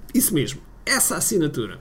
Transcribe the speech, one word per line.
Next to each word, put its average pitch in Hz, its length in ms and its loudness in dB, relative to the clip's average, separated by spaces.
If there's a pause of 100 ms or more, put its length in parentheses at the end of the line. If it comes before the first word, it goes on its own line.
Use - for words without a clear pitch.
(120)
Isso - 220 4
mesmo. 131 260 0 (280)
Essa 254 300 2
assinatura. 143 640 0